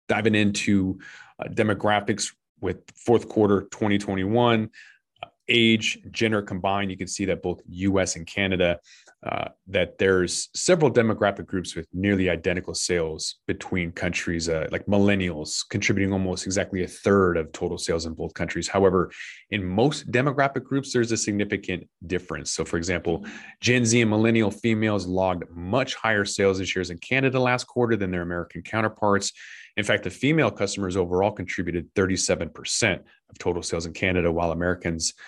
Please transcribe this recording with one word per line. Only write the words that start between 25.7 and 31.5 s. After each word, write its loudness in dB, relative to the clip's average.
higher 0
sales 2
and -4
shares -4
in -10
Canada 0
last 0
quarter 0
than -2
their -2
American -6
counterparts. 0
In -2
fact, 0
the -6
female 2
customers -4
overall 2
contributed -6